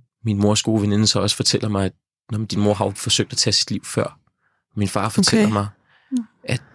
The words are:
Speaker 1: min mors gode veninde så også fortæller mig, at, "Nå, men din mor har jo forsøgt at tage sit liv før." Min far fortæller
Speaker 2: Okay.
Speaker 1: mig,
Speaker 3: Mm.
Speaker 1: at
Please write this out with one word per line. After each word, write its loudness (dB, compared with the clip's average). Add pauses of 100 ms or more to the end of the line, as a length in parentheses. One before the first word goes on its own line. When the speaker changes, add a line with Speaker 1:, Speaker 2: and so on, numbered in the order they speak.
(260)
Speaker 1:
min 0
mors 2
gode 2
veninde 2
så 2
også 0
fortæller -2
mig, 0
at, -4 (380)
"Nå, -4
men -4
din -4
mor 4
har 0
jo 0
forsøgt -2
at -8
tage 0
sit 0
liv -6
før." -4 (580)
Min 0
far -2
fortæller 2
Speaker 2:
Okay. 0
Speaker 1:
mig, 0 (440)
Speaker 3:
Mm. -2 (200)
Speaker 1:
at -4 (120)